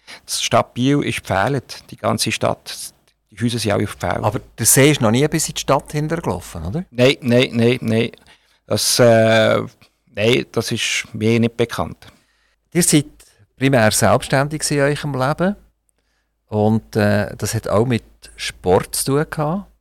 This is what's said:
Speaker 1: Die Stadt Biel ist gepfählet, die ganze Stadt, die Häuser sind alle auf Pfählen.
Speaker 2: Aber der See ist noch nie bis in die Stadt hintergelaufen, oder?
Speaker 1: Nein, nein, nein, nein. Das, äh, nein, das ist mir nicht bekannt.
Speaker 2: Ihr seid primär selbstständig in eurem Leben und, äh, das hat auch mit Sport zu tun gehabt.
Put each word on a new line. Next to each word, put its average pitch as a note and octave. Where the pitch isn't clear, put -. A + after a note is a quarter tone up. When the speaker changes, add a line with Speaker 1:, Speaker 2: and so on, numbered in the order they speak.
Speaker 1:
Die -
Stadt -
Biel C#3
ist -
gepfählet, A2
die -
ganze A2
Stadt, -
die G#2
Häuser A#2+
sind A2
alle G#2
auf -
Pfählen. -
Speaker 2:
Aber G#2+
der A#2
See C3+
ist C#3+
noch A2+
nie B2+
bis D#3+
in D#3
die -
Stadt C#3+
hintergelaufen, D3
oder? C3+
Speaker 1:
Nein, B2+
nein, B2
nein, A#2+
nein. A2+
Das, -
äh, A2+
nein, B2
das -
ist -
mir A2+
nicht A#2
bekannt. -
Speaker 2:
Ihr F3
seid D3+
primär B2+
selbstständig C#3
in C#3+
eurem C#3+
Leben D#3
und, G#2+
äh, G#2
das -
hat A2+
auch G#2+
mit A#2+
Sport -
zu -
tun C#3+
gehabt. D#3+